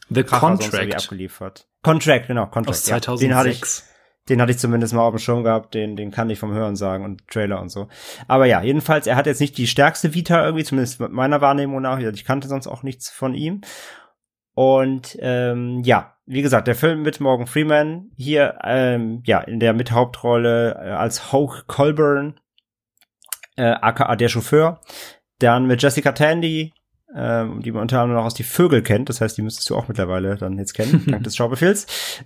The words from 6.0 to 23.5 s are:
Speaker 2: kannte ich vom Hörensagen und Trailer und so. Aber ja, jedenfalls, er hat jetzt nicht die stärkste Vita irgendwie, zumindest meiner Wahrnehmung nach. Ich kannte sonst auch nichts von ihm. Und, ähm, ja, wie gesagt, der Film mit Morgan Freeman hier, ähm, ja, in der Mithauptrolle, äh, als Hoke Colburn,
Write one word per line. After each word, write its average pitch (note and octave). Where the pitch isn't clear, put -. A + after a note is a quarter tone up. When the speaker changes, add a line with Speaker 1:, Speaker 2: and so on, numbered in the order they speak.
Speaker 2:
kannte A2+
ich G2+
vom G#2+
Hörensagen G2+
und G2
Trailer G2+
und F#2
so. G2
Aber C3
ja, A2
jedenfalls, D3
er A#2
hat B2
jetzt C#3+
nicht C#3+
die B2
stärkste D3+
Vita E3+
irgendwie, D#3+
zumindest C3
meiner C3
Wahrnehmung C#3
nach. C3
Ich A2
kannte C3+
sonst C3+
auch -
nichts B2+
von C3
ihm. F3
Und, C3
ähm, B2
ja, A#2+
wie C3
gesagt, B2+
der A#2+
Film D#3
mit D3+
Morgan B2+
Freeman D#3
hier, C#3+
ähm, A#2+
ja, F#2+
in A2+
der A2+
Mithauptrolle, A#2
äh, F#2
als G2+
Hoke C3+
Colburn, D3